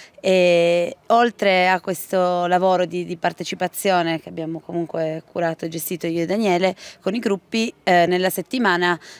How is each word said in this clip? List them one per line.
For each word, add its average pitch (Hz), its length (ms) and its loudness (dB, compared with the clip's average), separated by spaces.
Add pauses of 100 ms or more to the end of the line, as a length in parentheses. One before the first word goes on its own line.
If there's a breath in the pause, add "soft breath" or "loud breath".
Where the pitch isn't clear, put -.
(200 loud breath)
E 175 800 2 (100)
oltre 202 600 2
a 185 100 2
questo 180 680 -2
lavoro 180 400 2
di, 170 200 -6
di 170 120 -8
partecipazione 175 1000 -2
che 180 100 -16
abbiamo 165 300 -8
comunque 165 720 -6
curato 165 340 -4
e 165 40 -8
gestito 165 360 -8
io 170 160 -2
e 165 40 0
Daniele, 185 500 0 (260 loud breath)
con 190 140 -4
i 240 40 -4
gruppi, 220 540 -2 (100)
eh, 175 240 4
nella 180 220 0
settimana, 180 680 0 (200 loud breath)